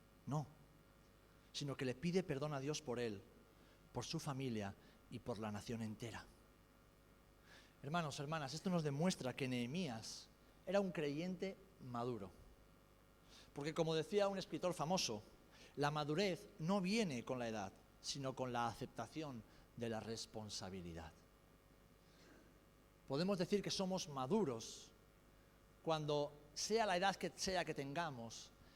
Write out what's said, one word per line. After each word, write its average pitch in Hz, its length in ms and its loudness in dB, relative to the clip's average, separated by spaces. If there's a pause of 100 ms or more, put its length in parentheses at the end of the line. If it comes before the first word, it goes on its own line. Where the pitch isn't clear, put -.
(260)
no, 143 200 0 (1040)
sino 139 240 -2
que - 100 -2
le 123 80 2
pide 175 280 2
perdón 147 320 0
a 139 60 -2
Dios 147 220 -2
por 120 160 -2
él, 107 240 0 (680)
por 120 120 -2
su 165 140 -2
familia 123 560 -2 (360)
y - 80 -8
por 113 200 -4
la 107 120 -2
nación 110 300 -4
entera. 107 420 -6 (1600)
Hermanos, 151 380 0
hermanas, 147 320 -2
esto 160 160 -2
nos 175 140 6
demuestra 143 520 2
que 135 140 0
Nehemías 123 800 -2 (380)
era 190 140 6
un 190 100 2
creyente 175 680 -2 (320)
maduro. 120 420 -2 (1200)
Porque 147 180 -2
como 160 220 4
decía 196 340 4
un 196 80 0
escritor 170 380 0
famoso, 151 480 2 (540)
la 143 140 4
madurez 151 680 2
no 190 220 4
viene 180 440 2
con 127 140 0
la 120 100 0
edad, 104 240 -2 (300)
sino 135 320 -2
con 127 180 -2
la 120 140 4
aceptación 120 760 -6 (340)
de 117 120 -2
la 110 120 -2
responsabilidad. 95 1120 -6 (1900)
Podemos 180 320 2
decir 190 240 4
que 175 80 -2
somos 190 380 0
maduros 135 840 0 (880)
cuando, 147 720 0
sea 220 320 2
la 190 120 4
edad 185 180 4
que 175 220 -4
sea 180 280 2
que 156 100 -2
tengamos, 139 760 -4 (260)